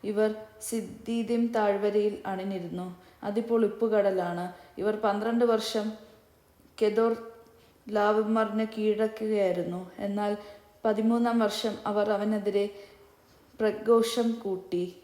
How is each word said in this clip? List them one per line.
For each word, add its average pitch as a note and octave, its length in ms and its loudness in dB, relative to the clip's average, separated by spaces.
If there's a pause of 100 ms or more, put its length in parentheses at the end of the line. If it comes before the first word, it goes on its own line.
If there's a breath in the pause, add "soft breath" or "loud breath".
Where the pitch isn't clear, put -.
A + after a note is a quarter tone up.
ഇവർ G#3+ 300 2 (280)
സിദ്ദീദിം A#3 840 -2
താഴ്വരയിൽ G#3 800 2
അണിനിരുന്നു. F#3 680 -6 (260 loud breath)
അതിപ്പോൾ A3+ 420 2
ഉപ്പുകടലാണ്. F#3+ 880 0 (260 loud breath)
ഇവർ G#3 180 -2
പന്ത്രണ്ട് A3 480 0
വർഷം A3 480 0 (920)
കെദോർ A3+ 340 2 (720 soft breath)
ലാവുമറിന് G#3+ 880 2
കീഴടക്കുകയായിരുന്നു. G#3 1200 0
എന്നാൽ G#3 380 -2 (480 loud breath)
പതിമൂന്നാം A#3 540 2
വർഷം G#3+ 360 0 (120)
അവർ G#3 240 0
അവനെതിരെ G3+ 600 0 (920 loud breath)
പ്രഘോഷം A3+ 720 2
കൂട്ടി. F#3 720 -4